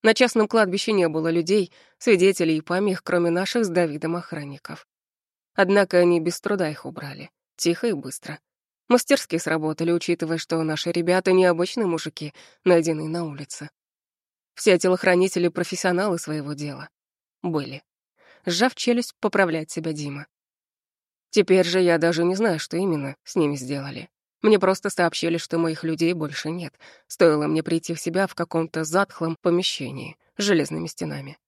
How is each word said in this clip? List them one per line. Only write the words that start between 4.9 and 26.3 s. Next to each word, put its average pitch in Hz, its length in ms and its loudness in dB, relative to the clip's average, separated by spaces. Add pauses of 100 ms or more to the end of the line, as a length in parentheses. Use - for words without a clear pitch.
Однако 190 440 4
они 175 220 4
без 170 200 -4
труда 190 300 -2
их - 140 -14
убрали, 143 460 -14 (260)
тихо 170 300 -2
и 220 60 0
быстро. 143 480 -10 (480)
Мастерски - 500 2
сработали, 160 540 -2
учитывая, 165 460 -2
что 160 240 -4
наши 156 280 -4
ребята — 180 420 2
необычные 185 540 2
мужики, 160 480 -6 (300)
найденные 165 440 4
на 170 160 -4
улице. 147 460 -12 (840)
Все 185 220 4
телохранители — 180 720 2
профессионалы 180 680 -2
своего 151 340 -8
дела. 143 360 -10 (540)
Были». 143 400 -4 (640)
Сжав 185 300 0
челюсть, 240 460 -2
поправляет 170 500 0
себя 160 220 -6
Дима. 143 340 -8 (1040)
«Теперь 190 340 4
же 175 160 0
я 175 180 4
даже 165 260 2
не 180 100 2
знаю, 190 240 0
что - 180 -8
именно 151 460 -2
с - 140 -8
ними 147 180 2
сделали. 139 560 -10 (320)
Мне 214 160 6
просто 190 320 0
сообщили, 170 460 0
что 170 220 -4
моих 165 260 -2
людей 165 280 0
больше 156 380 -6